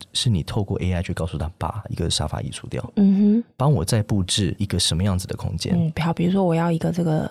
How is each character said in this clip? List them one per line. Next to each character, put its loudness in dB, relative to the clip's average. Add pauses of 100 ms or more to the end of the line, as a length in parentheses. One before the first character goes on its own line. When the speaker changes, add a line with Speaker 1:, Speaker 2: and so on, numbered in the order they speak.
(140)
Speaker 1:
是 0
你 2
透 -2
过 -4
A 0
I -2
去 -4
告 -4
诉 -6
他 -4
把 -6
一 -6
个 -2
沙 -2
发 -6
移 -6
除 -14
掉， -8
Speaker 2:
嗯 4
哼。 - (140)
Speaker 1:
帮 4
我 4
再 2
布 0
置 0
一 -2
个 -2
什 0
么 0
样 2
子 -8
的 -6
空 -4
间。 -2
Speaker 2:
嗯， 2 (120)
好， 0
比 0
如 2
说 2
我 2
要 2
一 0
个 -2
这 -2
个 0